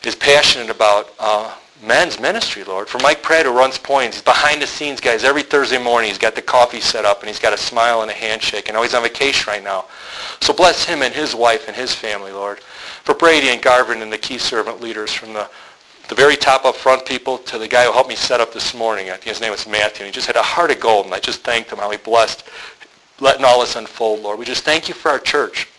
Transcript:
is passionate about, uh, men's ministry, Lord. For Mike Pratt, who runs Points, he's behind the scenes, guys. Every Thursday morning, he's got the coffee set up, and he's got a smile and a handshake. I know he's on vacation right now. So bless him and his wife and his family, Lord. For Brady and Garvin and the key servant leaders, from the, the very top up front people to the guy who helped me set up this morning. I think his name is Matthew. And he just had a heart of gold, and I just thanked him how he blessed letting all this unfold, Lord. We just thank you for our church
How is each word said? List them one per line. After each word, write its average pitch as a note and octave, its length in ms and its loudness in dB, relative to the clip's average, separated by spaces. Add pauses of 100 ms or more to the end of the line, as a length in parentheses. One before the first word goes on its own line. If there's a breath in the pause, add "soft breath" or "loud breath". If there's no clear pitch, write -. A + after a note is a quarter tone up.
is - 100 -6
passionate C#3+ 560 2
about, G#2 480 2
uh, G#2+ 320 -2 (320)
men's C#3 360 0
ministry, D3+ 460 -4
Lord. F#2+ 240 -6
For B2 100 -8
Mike C#3+ 240 2
Pratt, D#3+ 240 2
who B2+ 60 0
runs C3 260 4
Points, B2 380 0
he's - 60 -14
behind D3 400 2
the C3+ 40 -2
scenes, C#3+ 340 -8
guys. A#2 240 0
Every C#3 180 2
Thursday C3+ 360 0
morning, A#2+ 300 2
he's G2+ 100 -4
got A2 160 0
the - 80 -8
coffee A#2+ 380 2
set A2 240 -2
up, G2+ 160 2
and G#2+ 80 -10
he's G#2 100 -10
got A2 140 2
a G#2 60 -2
smile A#2 440 0
and A2 80 -6
a G#2 40 -6
handshake. A2 560 -4
I - 20 -8
know A2 100 0
he's A#2 120 0
on A#2+ 80 2
vacation B2+ 500 -2
right G#2 100 -6
now. G2 240 -6 (540 loud breath)
So - 120 0
bless E3+ 320 4
him D#3+ 180 -2
and B2 120 0
his C3+ 200 -4
wife A2+ 340 2
and G#2 80 -12
his B2 180 -4
family, G2+ 380 -8
Lord. G2+ 280 -8 (440 loud breath)
For D3 100 0
Brady D#3 340 4
and A#2+ 120 0
Garvin B2 420 4
and A2 100 -8
the G#2+ 60 -6
key B2 200 -8
servant A2+ 420 -4
leaders, G#2+ 320 -8
from A2 220 -10
the, G#2 140 -6 (600 loud breath)
the A#2 60 -8
very C#3 220 6
top C3+ 280 2
up B2+ 120 2
front A#2+ 300 2
people B2+ 320 -4
to - 180 -12
the A2 120 -8
guy B2 160 6
who A#2 80 4
helped C3 160 2
me A#2 80 -8
set B2 240 0
up A2+ 120 0
this - 220 -8
morning. A2 360 -4
I - 20 -8
think F#2+ 120 -14
his A2+ 160 -8
name A2+ 120 -4
is G2 140 -8
Matthew. G#2 380 -2
And G2 80 -12
he - 0 -
just B2+ 140 -6
had A#2+ 100 -2
a A#2 60 4
heart E3 280 0
of B2+ 100 0
gold, A2 260 2
and F#2 80 -6
I G2 60 -6
just - 240 -6
thanked A#2 260 -4
him G#2+ 80 -10
how G#2 120 -4
he G#2 80 -6
blessed A2+ 440 0 (760 loud breath)
letting C3+ 240 2
all B2 160 6
this A#2 160 -2
unfold, A2 440 -4
Lord. G#2 180 -6
We A#2+ 60 -12
just B2 200 -6
thank D#3+ 240 -2
you F3+ 60 -8
for - 160 -2
our C#3 80 0
church - 500 -4 (100)